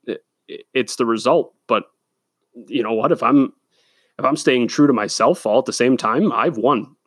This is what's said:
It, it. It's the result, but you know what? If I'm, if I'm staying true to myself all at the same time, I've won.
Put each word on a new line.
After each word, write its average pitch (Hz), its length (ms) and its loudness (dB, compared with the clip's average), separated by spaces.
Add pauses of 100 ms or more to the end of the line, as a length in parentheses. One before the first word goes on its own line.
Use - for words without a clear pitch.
It, - 180 -10 (240)
it. - 240 -18
It's 123 240 -4
the 123 100 0
result, 117 480 0 (120)
but 107 180 -2 (840)
you 120 140 -4
know 110 120 -4
what? 131 180 0
If - 100 -2
I'm, 135 300 2 (640)
if 117 60 -8
I'm 139 120 0
staying 123 320 0
true 147 180 2
to 139 60 4
myself 113 520 0
all 107 140 2
at 131 80 0
the - 60 -6
same 123 240 2
time, 127 360 0
I've 120 240 -2
won. 135 400 0 (100)